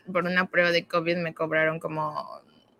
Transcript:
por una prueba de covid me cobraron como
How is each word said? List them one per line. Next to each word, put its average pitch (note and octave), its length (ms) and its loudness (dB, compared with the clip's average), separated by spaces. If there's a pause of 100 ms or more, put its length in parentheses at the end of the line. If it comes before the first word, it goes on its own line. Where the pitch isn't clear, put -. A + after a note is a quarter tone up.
(120)
por F3 140 0
una F#3 240 2
prueba F3 220 4
de E3+ 140 2
covid E3+ 320 0
me E3 160 -4
cobraron D#3+ 460 0
como D3+ 600 -6 (380)